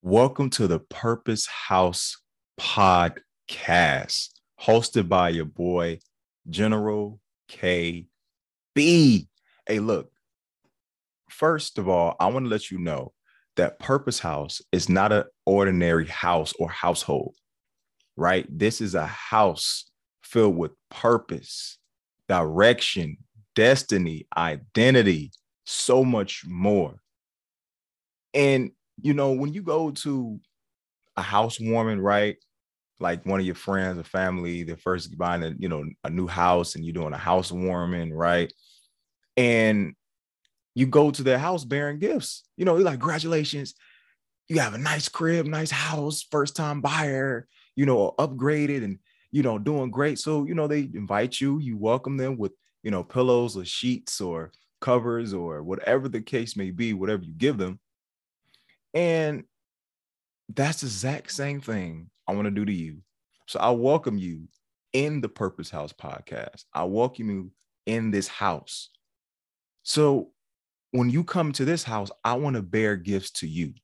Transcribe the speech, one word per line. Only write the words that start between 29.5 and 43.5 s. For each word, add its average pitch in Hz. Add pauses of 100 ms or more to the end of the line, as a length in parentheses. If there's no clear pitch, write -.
you 196
go 160
to 131 (760)
a 98
housewarming, 110
right? 104 (640)
Like 87
one 95
of 95
your 90
friends 92
or 82
family, 90
they're 80
first 87
buying 87
a, 80
you 92
know, 76 (200)
a 80
new 90
house 87
and 80
you're 82
doing 80
a 71
housewarming, 87
right? 85 (840)
And 110 (840)
you 131
go 147
to 139
their 131
house 165
bearing 143
gifts. - (120)
You 185
know, 170
you're 190
like, 143
"Congratulations. 151 (720)